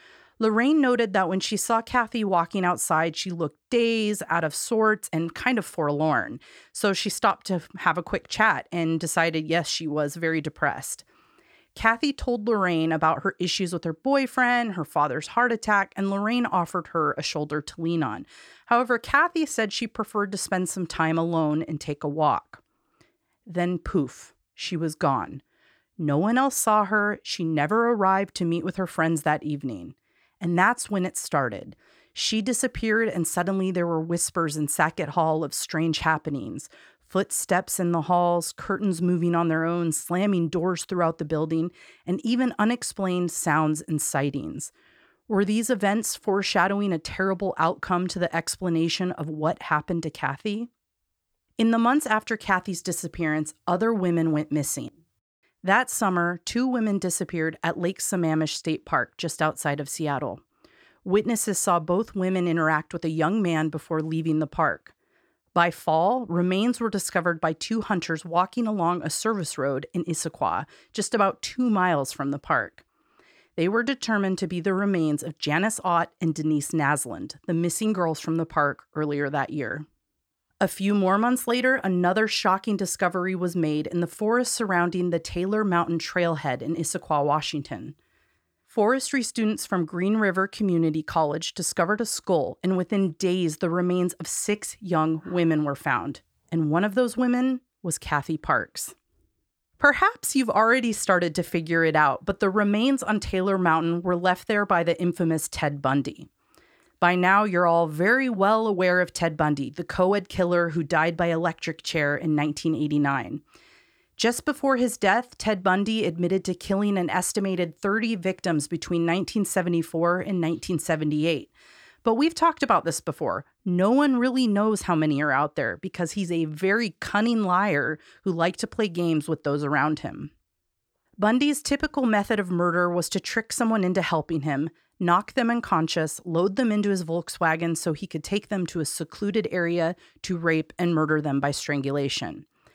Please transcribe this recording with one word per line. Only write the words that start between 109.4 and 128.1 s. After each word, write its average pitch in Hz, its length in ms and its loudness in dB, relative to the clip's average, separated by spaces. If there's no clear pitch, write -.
the 170 160 -8
co-ed 190 460 0
killer 175 400 2
who 160 120 -2
died 165 360 0
by 175 80 2
electric 165 560 -2
chair 147 340 0
in 156 180 0
nineteen 151 400 0
eighty-nine. 143 680 0
Just 240 300 0
before 269 320 0
his 240 180 2
death, 214 400 2
Ted 208 260 -2
Bundy 202 440 2
admitted 175 400 0
to 185 80 -2
killing 202 420 0
an 180 140 -2
estimated 180 680 -2
thirty 220 380 0
victims 175 540 -2
between 170 360 -2
nineteen 185 400 0
seventy-four 170 760 0
and 185 200 -2
nineteen 165 380 -2
seventy-eight. 151 720 -2
But 233 100 4
we've 302 200 2
talked 330 280 2
about 214 240 2
this 156 160 -4
before. 127 420 -4
No 185 240 2
one 269 260 4
really 254 300 2
knows 208 340 2
how 180 140 0
many 156 280 2
are 147 80 2
out 143 260 2
there 113 200 -2
because 180 360 -6
he's 180 200 -4
a 165 140 0
very 185 540 0
cunning 226 420 0
liar 175 560 0